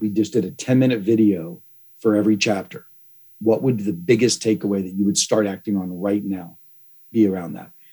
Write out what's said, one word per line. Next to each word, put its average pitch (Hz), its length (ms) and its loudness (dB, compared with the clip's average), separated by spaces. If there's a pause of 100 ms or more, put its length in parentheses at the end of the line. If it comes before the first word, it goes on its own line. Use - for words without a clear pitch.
We 107 100 -2
just 104 240 -2
did 107 100 2
a 92 60 -6
ten-minute 127 500 2
video 95 640 2 (360)
for 110 160 2
every 104 220 2
chapter. 98 520 -4 (520)
What 110 220 2
would 123 180 0
the 101 140 -4
biggest 110 480 0
takeaway 101 400 0
that 92 100 -8
you 98 120 0
would 98 120 0
start 107 300 0
acting 98 320 -4
on 90 200 -6
right 101 240 -2
now 95 360 -8 (520)
be 110 160 4
around 92 280 -4
that? - 180 -16 (200)